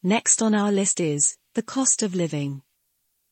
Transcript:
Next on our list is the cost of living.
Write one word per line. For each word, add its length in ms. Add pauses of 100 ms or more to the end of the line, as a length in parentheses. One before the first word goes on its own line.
Next 380
on 140
our 180
list 260
is 380 (160)
the 100
cost 400
of 120
living. 480 (680)